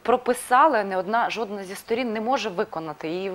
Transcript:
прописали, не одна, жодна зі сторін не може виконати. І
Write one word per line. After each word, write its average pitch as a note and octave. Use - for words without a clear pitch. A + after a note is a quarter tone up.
прописали, B3
не G3
одна, G3
жодна G3+
зі F#3+
сторін A#3
не A3+
може A3
виконати. E3
І G3